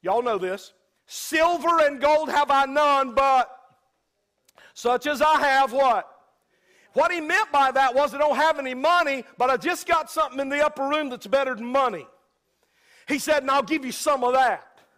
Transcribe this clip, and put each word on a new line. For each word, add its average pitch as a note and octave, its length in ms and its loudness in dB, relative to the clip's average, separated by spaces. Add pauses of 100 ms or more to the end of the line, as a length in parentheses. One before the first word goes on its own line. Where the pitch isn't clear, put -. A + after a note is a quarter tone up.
y'all A3 200 0
know A#3 160 -2
this, F#3 340 -8 (340)
"Silver E4 720 0
and C#4+ 200 0
gold D4+ 280 2
have D4 220 0
I C#4 160 2
none, C4+ 460 0
but C4+ 480 0 (1120)
such B3 340 -2
as D4 160 -2
I D#4 180 4
have," C4+ 320 2
what? B3 360 0 (840)
What D#4+ 200 2
he F4 80 -4
meant F4 300 -2
by C4+ 220 2
that C4 220 2
was, C#4+ 200 2
"I C#4 40 -10
don't D4 180 2
have D#4 220 2
any C4 160 -6
money, C#4+ 500 0 (120)
but B3 140 0
I C4 60 2
just D#4 300 -4
got E4 240 0
something C#4 300 -4
in C#4 80 -4
the C#4+ 160 0
upper D4 240 -2
room D4+ 200 -2
that's C#4 180 -12
better C4 280 0
than A3+ 120 -10
money." A#3+ 400 -2 (1000)
He C#4+ 100 -2
said, D4 240 0
"And C4+ 80 -4
I'll C#4 120 2
give C#4+ 220 -4
you B3 80 -8
some C#4 320 -2
of B3 80 0
that." B3+ 480 0 (180)